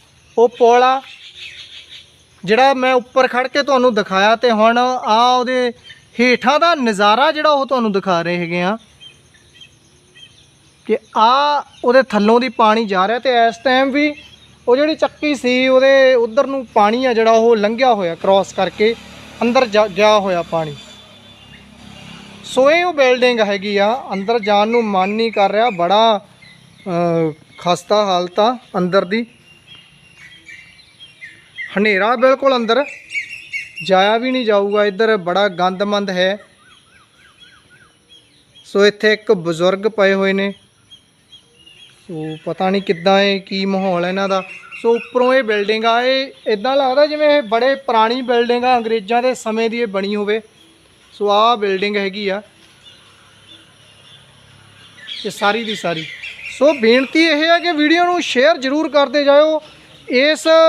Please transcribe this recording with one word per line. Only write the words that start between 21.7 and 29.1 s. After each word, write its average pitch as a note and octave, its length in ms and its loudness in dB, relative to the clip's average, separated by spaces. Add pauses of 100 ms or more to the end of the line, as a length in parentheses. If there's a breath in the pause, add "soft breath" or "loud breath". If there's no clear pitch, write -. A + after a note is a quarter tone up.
ਸੋ C4 280 2
ਇਹ F4 140 2
ਉਹ F4 80 -2
ਬਿਲਡਿੰਗ B3+ 460 2
ਹੈਗੀ G3+ 380 -2
ਆ, G#3 160 2 (200)
ਅੰਦਰ G3 260 -2
ਜਾਣ G#3 280 0
ਨੂੰ A#3 180 0
ਮਨ F#3+ 240 0
ਨਹੀਂ A3+ 220 -2
ਕਰ G3 200 2
ਰਿਹਾ, A3+ 180 0
ਬੜਾ, G3+ 480 2
ਅਹ, E3+ 1120 -6 (260)
ਖਸਤਾ G3+ 480 -2
ਹਾਲਤ F3+ 340 -2
ਆ A#3 180 2 (200)
ਅੰਦਰ F3+ 280 0
ਦੀ। A3 200 -4 (2500)